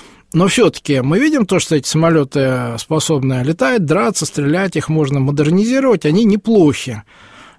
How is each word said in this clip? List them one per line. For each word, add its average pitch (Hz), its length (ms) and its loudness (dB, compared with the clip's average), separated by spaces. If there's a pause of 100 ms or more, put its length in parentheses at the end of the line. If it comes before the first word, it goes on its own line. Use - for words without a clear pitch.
(340)
Но 170 140 2
всё-таки 151 540 0
мы 147 180 0
видим 294 260 0
то, 180 140 0
что - 160 -2
эти 139 120 -2
самолёты 135 880 0
способны 131 680 -2
летать, 202 420 0
драться, 190 400 0
стрелять, 160 500 -2
их 151 140 -4
можно 143 300 0
модернизировать, 180 840 0
они 175 200 2
неплохи. 185 800 0 (560)